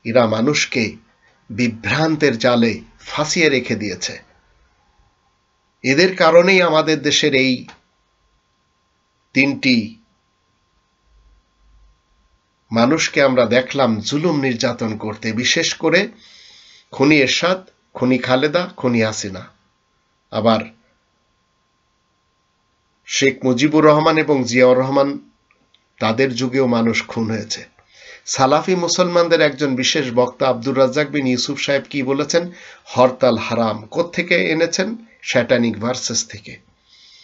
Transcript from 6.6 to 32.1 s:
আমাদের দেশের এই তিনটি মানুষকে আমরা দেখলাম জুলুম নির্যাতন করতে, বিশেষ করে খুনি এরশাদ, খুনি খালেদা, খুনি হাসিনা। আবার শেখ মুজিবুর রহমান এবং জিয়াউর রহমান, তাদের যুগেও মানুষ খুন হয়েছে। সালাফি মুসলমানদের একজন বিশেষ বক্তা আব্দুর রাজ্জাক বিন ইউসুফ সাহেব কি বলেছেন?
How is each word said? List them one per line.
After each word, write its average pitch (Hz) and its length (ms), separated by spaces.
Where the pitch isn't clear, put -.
আমাদের 156 400
দেশের 156 340
এই 131 320
তিনটি 131 600
মানুষকে 127 500
আমরা 127 240
দেখলাম 120 540
জুলুম 147 400
নির্যাতন 120 580
করতে, 110 360
বিশেষ 127 400
করে 170 340
খুনি 147 260
এরশাদ, 180 460
খুনি 127 240
খালেদা, 147 600
খুনি 120 240
হাসিনা। 107 460
আবার 110 280
শেখ 135 400
মুজিবুর 147 400
রহমান 156 320
এবং 151 260
জিয়াউর 127 360
রহমান, 139 500
তাদের 120 360
যুগেও 127 320
মানুষ 113 400
খুন 113 240
হয়েছে। - 340
সালাফি 151 500
মুসলমানদের 170 680
একজন 139 340
বিশেষ 127 360
বক্তা 123 360
আব্দুর 123 300
রাজ্জাক 135 320
বিন 139 180
ইউসুফ 127 320
সাহেব 139 300
কি 143 140
বলেছেন? 147 480